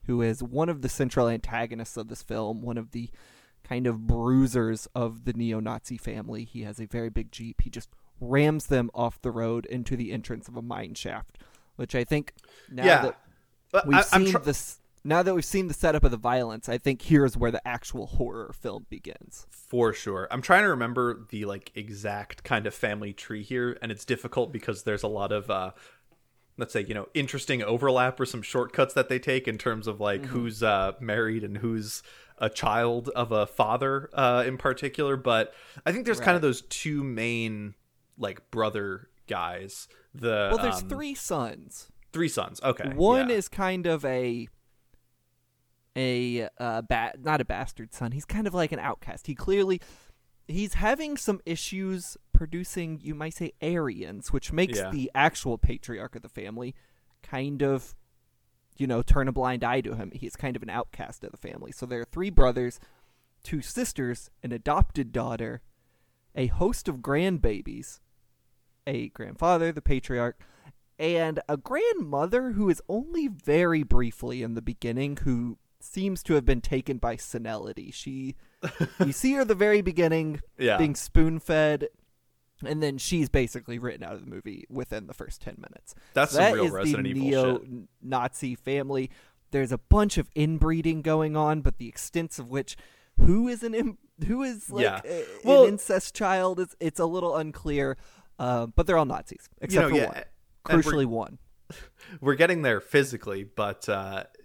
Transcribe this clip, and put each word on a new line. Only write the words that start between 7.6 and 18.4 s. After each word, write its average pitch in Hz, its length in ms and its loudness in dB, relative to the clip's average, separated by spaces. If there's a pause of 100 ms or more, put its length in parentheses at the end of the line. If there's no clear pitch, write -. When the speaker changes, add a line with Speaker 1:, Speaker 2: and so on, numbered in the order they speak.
Speaker 1:
He - 80 2
just - 200 -12 (300)
rams 143 460 2
them 123 300 2
off 117 260 -2
the 127 80 -4
road 117 380 -4
into 127 280 -4
the 117 160 -6
entrance 113 360 -8
of 120 100 -14
a 120 60 -10
mine 113 320 -10
shaft, - 420 -10 (380)
which - 180 -8
I 123 100 0
think 151 300 -2 (380)
now 131 120 -6
Speaker 2:
Yeah. 165 200 10
Speaker 1:
that - 160 -2 (520)
Speaker 2:
But 190 160 4
Speaker 1:
we've 147 120 8
Speaker 2:
I, 202 120 6
I'm 190 120 8
Speaker 1:
seen 190 100 4
Speaker 2:
tr- 175 60 4
Speaker 1:
this, - 400 -4 (240)
now 160 180 4
that 185 140 2
we've 156 100 0
seen 190 220 -2
the 151 80 -6
setup 151 280 4
of 131 60 8
the 120 80 0
violence, 117 500 -2
I 120 120 -2
think 135 240 -2
here's 143 340 6
where 117 140 2
the - 160 -6
actual 120 400 -8
horror 113 520 -4